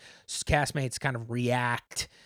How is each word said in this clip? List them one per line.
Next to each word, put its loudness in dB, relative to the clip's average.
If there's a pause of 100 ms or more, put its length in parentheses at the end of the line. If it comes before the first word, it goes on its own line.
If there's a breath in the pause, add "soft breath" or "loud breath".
(280 soft breath)
s-, -6
castmates 2
kind 0
of -8
react 0 (200 soft breath)